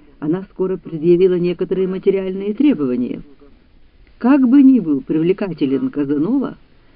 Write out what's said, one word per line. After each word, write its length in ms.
она 320
скоро 260
предъявила 600
некоторые 500
материальные 680
требования. 680
Как 280
бы 160
ни 180
был 200
привлекателен 880
Казанова, 680